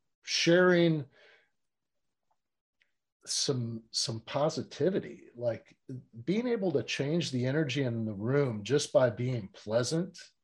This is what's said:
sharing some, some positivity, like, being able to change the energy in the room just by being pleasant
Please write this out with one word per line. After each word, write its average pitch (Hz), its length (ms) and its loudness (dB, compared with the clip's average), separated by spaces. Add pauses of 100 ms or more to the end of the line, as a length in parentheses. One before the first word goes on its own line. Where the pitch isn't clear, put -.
(240)
sharing 170 840 4 (2250)
some, 117 680 -4
some 113 300 -4
positivity, 147 1000 -2 (160)
like, 120 380 -6 (500)
being 220 220 -2
able 196 240 0
to 127 120 0
change 143 480 -2
the 123 140 -2
energy 139 380 0
in 113 220 -2
the 110 80 -4
room 117 500 0
just 139 280 0
by 131 180 6
being 120 440 -4
pleasant 127 640 -2 (260)